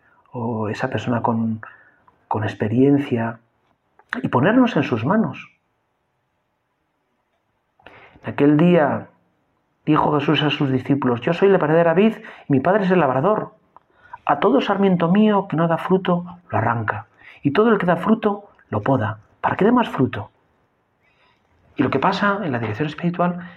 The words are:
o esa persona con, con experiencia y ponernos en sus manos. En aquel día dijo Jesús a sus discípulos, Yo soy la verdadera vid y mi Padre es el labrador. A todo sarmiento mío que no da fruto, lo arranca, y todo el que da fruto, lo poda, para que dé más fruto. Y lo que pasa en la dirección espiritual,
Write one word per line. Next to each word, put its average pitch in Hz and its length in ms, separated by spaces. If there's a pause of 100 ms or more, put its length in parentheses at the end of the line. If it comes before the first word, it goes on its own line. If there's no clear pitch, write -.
(320)
o 117 380
esa 110 200
persona 120 320
con, 113 400 (680)
con 113 160
experiencia 117 960 (840)
y - 60
ponernos 220 480
en 151 80
sus 110 220
manos. 175 440 (2750)
En - 60
aquel 143 280
día 151 500 (760)
dijo 151 320
Jesús 143 260
a 147 60
sus 139 220
discípulos, 131 500
Yo 170 120
soy 190 160
la 190 80
verdadera 165 360
vid 214 240 (300)
y 143 60
mi 135 60
Padre 190 260
es 180 60
el 180 80
labrador. 143 560 (680)
A - 140
todo 233 220
sarmiento 196 480
mío 202 400
que 151 80
no 165 100
da 165 100
fruto, 180 480 (240)
lo - 80
arranca, 107 500 (340)
y 143 100
todo - 180
el 214 80
que 185 80
da 175 120
fruto, 208 520 (200)
lo 107 120
poda, 110 380 (240)
para - 140
que 180 80
dé 233 80
más 240 160
fruto. 117 420 (1400)
Y 135 80
lo 123 60
que 131 100
pasa 196 440
en 151 100
la 117 60
dirección 117 280
espiritual, 175 680